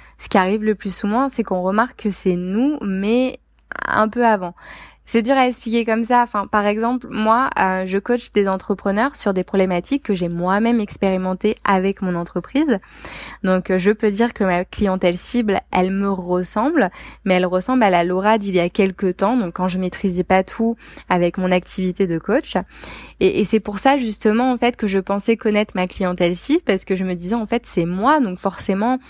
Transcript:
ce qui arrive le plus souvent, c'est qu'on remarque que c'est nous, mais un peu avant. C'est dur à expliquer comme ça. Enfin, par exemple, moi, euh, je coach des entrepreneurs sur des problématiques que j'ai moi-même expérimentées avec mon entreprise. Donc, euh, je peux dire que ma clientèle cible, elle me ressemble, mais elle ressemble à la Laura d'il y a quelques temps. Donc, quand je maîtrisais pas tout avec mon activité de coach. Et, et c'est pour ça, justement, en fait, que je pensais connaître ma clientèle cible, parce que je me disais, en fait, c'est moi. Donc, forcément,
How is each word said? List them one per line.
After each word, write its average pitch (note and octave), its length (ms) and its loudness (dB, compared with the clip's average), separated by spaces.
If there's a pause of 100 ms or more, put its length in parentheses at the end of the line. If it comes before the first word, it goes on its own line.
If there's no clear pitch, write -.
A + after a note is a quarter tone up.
(160)
ce - 140 -14
qui G#3 80 2
arrive G3+ 260 0
le G#3+ 120 2
plus F#3+ 200 -8
souvent, A#3 320 0
c'est A3+ 160 -4
qu'on F#3 160 -2
remarque G#3 440 -2
que G#3 60 0
c'est F3+ 260 -2
nous, G#3 440 -2
mais G#3 580 0 (480)
un G#3+ 220 2
peu A#3+ 160 0
avant. F#3+ 300 2 (540)
C'est A3+ 140 2
dur C4 140 2
à B3+ 100 4
expliquer A#3 380 -2
comme A3+ 180 0
ça. A#3+ 200 4
Enfin, G#3 260 -2
par G#3 180 2
exemple, A#3 460 -2
moi, A3 360 2 (120)
euh, F#3 260 0
je F#3+ 100 -4
coach A#3 360 -2
des G3+ 160 2
entrepreneurs G3 680 -2
sur - 180 -2
des F#3 120 -2
problématiques F#3+ 580 0
que G#3 120 -2
j'ai F3 140 -2
moi-même G3 520 0
expérimentées F#3+ 840 -2
avec G3 400 0
mon F3+ 140 -2
entreprise. F#3+ 640 -2 (640)
Donc, F#3 260 0
euh, F#3 80 2
je F#3+ 140 4
peux G#3+ 180 0
dire A#3 240 0
que - 80 -2
ma F#3 220 2
clientèle F#3 520 0
cible, G#3 440 0 (100)
elle F#3 220 0
me G3 180 0
ressemble, F#3+ 800 0 (340)
mais F#3+ 100 2
elle F3+ 120 2
ressemble G#3+ 380 2
à G3 60 6
la F3 120 4
Laura F#3+ 360 2
d'il G3 180 -2
y - 20 6
a F3 100 2
quelques F#3+ 500 0
temps. A3 180 2
Donc, F#3 180 -2
quand F#3 140 -2
je F3+ 100 -2
maîtrisais F3+ 460 -2
pas F#3+ 180 4
tout A3+ 320 -2 (340)
avec F3 300 2
mon F#3 140 0
activité F3+ 560 -2
de E3 100 -2
coach. A#3 380 -2 (640)
Et, - 180 4
et G#3+ 60 2
c'est G#3+ 160 2
pour G3+ 180 -8
ça, C#4 180 4
justement, A3+ 540 0
en A#3+ 80 -2
fait, A#3+ 180 0
que G#3+ 120 -2
je F#3+ 100 0
pensais G3+ 380 0
connaître G#3+ 400 -2
ma F#3 100 0
clientèle F3+ 480 0
cible, D4+ 320 0
parce F#3+ 180 0
que F#3+ 120 -2
je F#3+ 80 -4
me F#3 100 -4
disais, F3+ 220 -4
en A3 100 -4
fait, A#3+ 180 -2
c'est - 200 -2
moi. G3+ 340 2
Donc, F#3+ 220 -2
forcément, G#3 580 -2 (120)